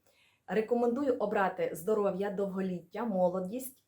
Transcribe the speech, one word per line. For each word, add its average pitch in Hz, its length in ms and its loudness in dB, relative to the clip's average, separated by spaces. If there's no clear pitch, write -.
Рекомендую 240 680 2
обрати 196 560 0
здоров'я, 196 560 0
довголіття, 190 760 -4
молодість 185 720 0